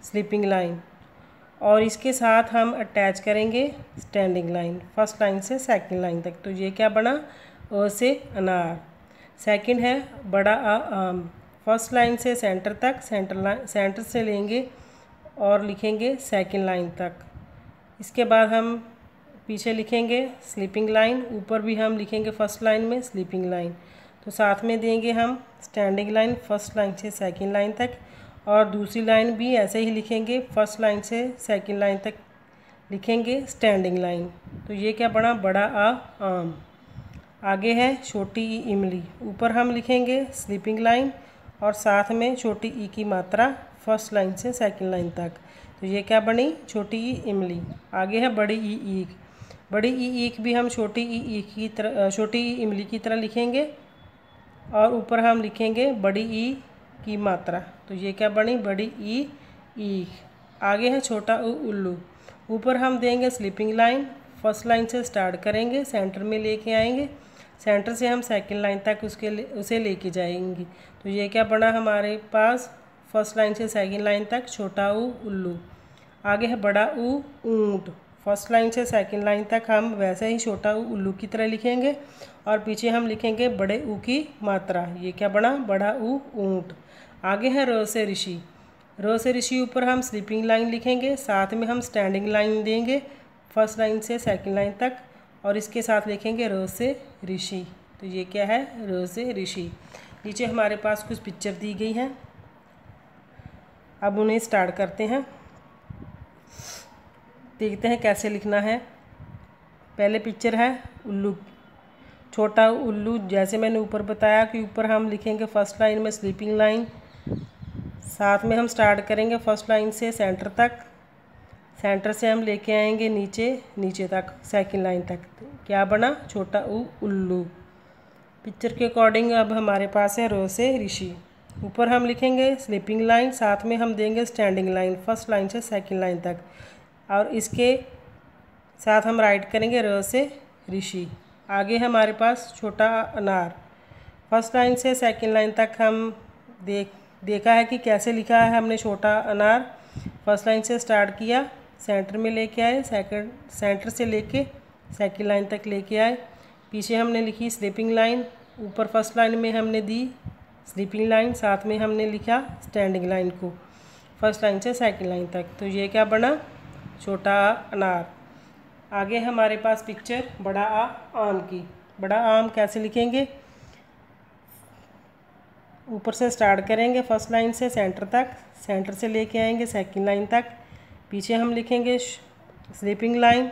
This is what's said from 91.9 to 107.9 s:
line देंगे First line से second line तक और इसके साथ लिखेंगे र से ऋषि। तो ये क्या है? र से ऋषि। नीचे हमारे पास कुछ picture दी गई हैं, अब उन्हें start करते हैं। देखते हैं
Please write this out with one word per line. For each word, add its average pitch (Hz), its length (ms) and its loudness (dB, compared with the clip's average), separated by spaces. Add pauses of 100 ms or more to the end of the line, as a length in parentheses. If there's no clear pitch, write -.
line 214 360 0
देंगे 233 380 0 (540)
First 214 240 2
line 220 200 2
से 233 200 -4
second 196 360 -2
line 202 160 0
तक 254 260 -4 (480)
और 202 120 0
इसके 214 240 -6
साथ 214 260 2
लिखेंगे 220 400 -2
र 190 200 -2
से 240 340 -4 (240)
ऋषि। 185 420 -6 (340)
तो 190 60 -12
ये 185 160 -6
क्या 196 220 -2
है? 247 220 0 (120)
र 185 260 -4
से 233 260 -6
ऋषि। 185 400 -6 (540)
नीचे 214 200 -4
हमारे 220 300 2
पास 208 280 -2
कुछ - 160 -8
picture 196 320 -8
दी 208 220 -8
गई 220 180 -4
हैं, 262 260 -4 (1900)
अब 202 160 2
उन्हें 220 200 4
start 190 360 0
करते 196 280 -4
हैं। 262 240 -2 (2250)
देखते 214 280 -2
हैं 233 140 2